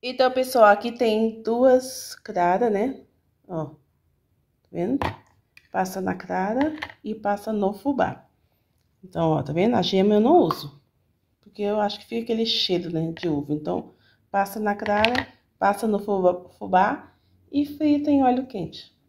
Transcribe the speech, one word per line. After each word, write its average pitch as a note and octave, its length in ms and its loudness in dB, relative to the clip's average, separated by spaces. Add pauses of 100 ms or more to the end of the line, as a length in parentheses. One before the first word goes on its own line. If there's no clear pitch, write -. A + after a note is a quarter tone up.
Então, B3+ 240 2
pessoal, B3+ 360 4
aqui G#3 260 4
tem A3 480 0
duas B3+ 760 2
claras, F#3 540 0
né? G#3+ 300 -2 (480)
Ó, D#3+ 160 -6
tá C#3+ 120 -14 (920)
vendo? G3+ 280 -4 (760)
Passa F#3+ 260 -4
na F#3 160 -4
clara G#3 640 -4 (260)
e G#3+ 120 -8
passa G#3 400 -6
no G#3 180 0
fubá. - 560 -4 (720)
Então, E3 280 -2
ó, D3 120 0
tá C#3 80 -8
vendo? G3 260 0
A G3 40 2
gema F#3+ 320 2
eu G#3 80 4
não D4+ 200 6
uso, - 380 -2 (600)
porque - 220 -12
eu G#3 180 -2
acho G#3 200 -2
que - 60 -20
fica A#3 160 -6
aquele A3+ 220 -2
cheiro, F3+ 480 -2
né, E3 260 -4
de E3+ 120 -4
uva. C#3+ 240 -4
Então, D#3 400 -6 (360)
passa G3 300 -2
na G#3 140 0
clara, G#3+ 520 0 (320)
passa G3+ 280 0
no G#3 120 0
fuba-, F#3 600 0
fubá F#3+ 520 -2 (400)
e D4 140 -2
frita D4 460 0
em C#4 120 4
óleo B3+ 240 2
quente. - 480 -12 (140)